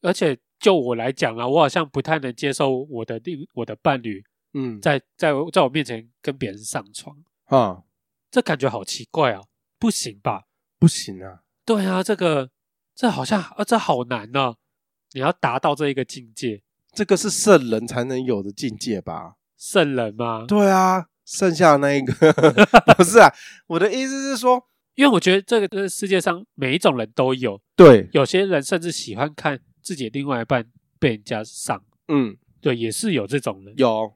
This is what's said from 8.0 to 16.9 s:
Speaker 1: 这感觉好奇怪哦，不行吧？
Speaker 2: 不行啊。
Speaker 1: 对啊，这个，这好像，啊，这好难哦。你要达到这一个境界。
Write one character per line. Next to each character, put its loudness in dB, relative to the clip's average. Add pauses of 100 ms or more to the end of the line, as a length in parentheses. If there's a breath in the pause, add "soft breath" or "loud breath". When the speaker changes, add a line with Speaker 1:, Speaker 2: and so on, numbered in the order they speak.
Speaker 1:
这 0
感 -4
觉 -4
好 -6
奇 -12
怪 0
哦， -12 (320)
不 -2
行 -8
吧？ -6 (340)
Speaker 2:
不 -8
行 -12
啊。 -20 (240)
Speaker 1:
对 -4
啊， -6
这 -6
个， -4 (460)
这 -2
好 -6
像， -2
啊， -10
这 -2
好 -2
难 -8
哦。 -2 (580)
你 -8
要 0
达 -4
到 0
这 -4
一 -4
个 -4
境 -16
界。 -8 (320)